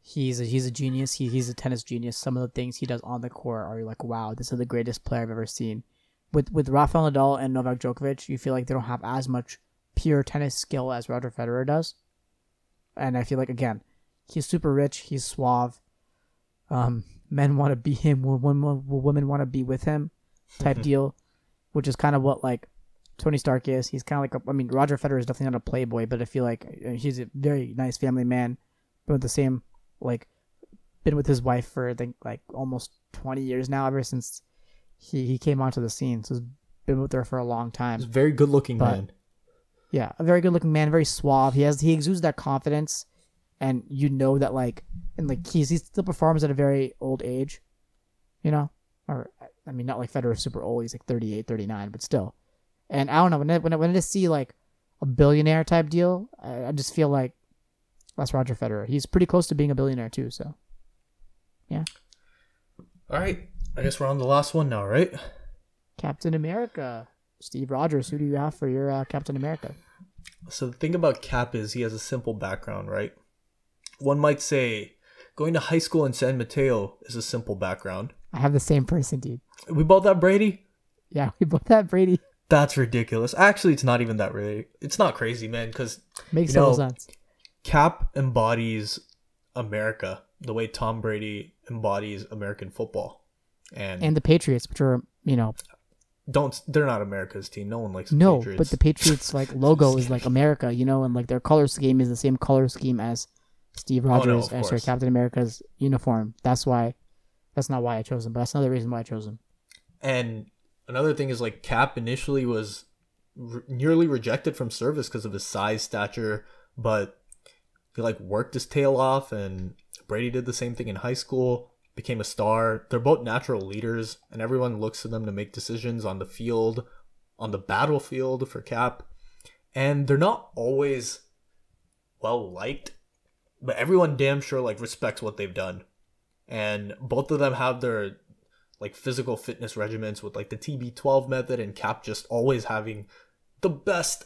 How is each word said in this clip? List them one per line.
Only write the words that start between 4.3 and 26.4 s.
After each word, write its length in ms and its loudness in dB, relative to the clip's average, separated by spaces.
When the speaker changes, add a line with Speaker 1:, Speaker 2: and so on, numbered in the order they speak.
Speaker 1:
this 180 -8
is 60 -4
the 80 -2
greatest 380 -4
player 180 -2
I've 80 -6
ever 160 -6
seen. 380 -6
With, 180 2
with 180 0
Rafael 420 4
Nadal 320 4
and 100 -2
Novak 260 0
Djokovic, 500 -4
you 100 -4
feel 160 -2
like 120 -4
they 80 -2
don't 100 -2
have 200 -6
as 240 -4
much 300 -4
pure 280 4
tennis 320 -4
skill 360 -4
as 200 -6
Roger 200 -4
Federer 360 -2
does. 280 0
And 220 -2
I 60 0
feel 120 -2
like, 140 -2
again, 320 -4
he's 200 -6
super 260 0
rich, 280 2
he's 220 -6
suave. 560 0
Um, 340 0
men 300 4
wanna 180 4
be 160 -2
him, 300 2
wo-, 140 2
wo-, 180 2
wo-, 140 -2
women 280 2
wanna 160 0
be 180 -4
with 220 -4
him 260 -2
type 240 2
Speaker 2:
<laughs> 0 -
Speaker 1:
deal, 320 2
which 140 0
is 100 0
kind 200 4
of 60 4
what, 200 2
like, 280 -4
Tony 180 2
Stark 320 0
is. 200 0
He's 140 -8
kinda 200 -4
like 120 -6
a, 140 -4
I 40 -4
mean, 160 0
Roger 280 2
Federer 220 0
is 80 -2
definitely 260 -2
not 60 -2
a 20 -4
playboy, 460 -2
but 160 -4
I 20 -2
feel 200 -2